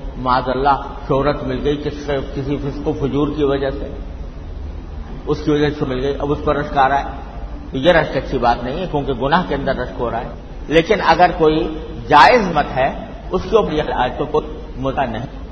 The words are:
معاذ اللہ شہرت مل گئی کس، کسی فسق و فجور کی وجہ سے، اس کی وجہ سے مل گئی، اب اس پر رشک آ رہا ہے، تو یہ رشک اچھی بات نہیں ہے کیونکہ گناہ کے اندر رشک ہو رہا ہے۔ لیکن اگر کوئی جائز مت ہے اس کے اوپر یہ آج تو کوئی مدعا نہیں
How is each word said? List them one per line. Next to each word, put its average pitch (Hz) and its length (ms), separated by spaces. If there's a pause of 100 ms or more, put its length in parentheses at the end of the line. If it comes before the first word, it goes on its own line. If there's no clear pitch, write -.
(160)
معاذ 127 320
اللہ 135 320 (280)
شہرت 139 340
مل 127 220
گئی 147 120
کس، 147 340 (240)
کسی 139 220
فسق 143 320
و 151 40
فجور 143 440
کی 151 80
وجہ 139 260
سے، - 180 (1400)
اس 147 180
کی 156 60
وجہ 147 180 (100)
سے 151 100
مل 127 160
گئی، 139 140
اب 143 140
اس 147 120
پر 147 120
رشک 143 220
آ 135 100
رہا 139 100
ہے، 139 60 (640)
تو 135 80
یہ 156 140
رشک 147 240
اچھی 135 220
بات 120 260
نہیں 139 160
ہے 185 100
کیونکہ 139 220
گناہ 139 360
کے 147 60
اندر 135 220
رشک 123 220
ہو 117 120
رہا 113 100
ہے۔ - 80 (400)
لیکن 160 260 (120)
اگر 170 320
کوئی 156 400 (300)
جائز 180 340 (120)
مت 143 220
ہے 127 300 (240)
اس 185 200
کے 220 60
اوپر 196 160
یہ 151 100 (120)
آج 123 240
تو 143 80
کوئی - 200 (300)
مدعا 131 280
نہیں 120 220 (260)